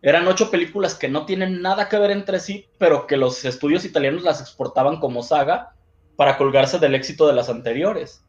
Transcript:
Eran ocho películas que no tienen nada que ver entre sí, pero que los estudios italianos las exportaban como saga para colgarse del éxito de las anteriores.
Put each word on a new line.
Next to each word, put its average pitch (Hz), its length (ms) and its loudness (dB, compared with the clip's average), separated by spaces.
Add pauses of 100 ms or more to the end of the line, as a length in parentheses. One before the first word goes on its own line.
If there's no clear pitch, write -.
Eran 165 260 4
ocho 190 240 2
películas 175 440 -2
que 139 120 -6
no 143 180 -4
tienen 185 360 -4
nada 196 260 -2
que 214 100 -2
ver 202 140 4
entre 196 280 -4
sí, 196 280 -12 (100)
pero 165 300 2
que 135 100 0
los 127 280 0
estudios 147 400 -2
italianos 151 380 -2
las 156 180 0
exportaban 135 580 -2
como 120 240 -4
saga 151 500 -2 (420)
para 139 220 2
colgarse 139 420 2
del 139 160 4
éxito 143 320 0
de 143 60 4
las 123 160 0
anteriores. 127 800 -4